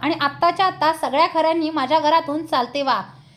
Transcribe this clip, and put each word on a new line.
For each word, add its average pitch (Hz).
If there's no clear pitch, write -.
आणि 311
आत्ताच्या 339
आत्ता 339
सगळ्या 311
खऱ्यांनी 320
माझ्या 302
घरातून 311
चालते 269
वा. 240